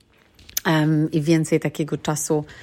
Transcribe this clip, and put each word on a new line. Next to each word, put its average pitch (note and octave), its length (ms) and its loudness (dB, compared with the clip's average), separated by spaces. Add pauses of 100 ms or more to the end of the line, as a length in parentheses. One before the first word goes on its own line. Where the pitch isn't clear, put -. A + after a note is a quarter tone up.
(640)
em, D#3 460 2
i E3+ 100 0
więcej D#3+ 400 2
takiego D3+ 380 -4
czasu, D3+ 460 -2 (180)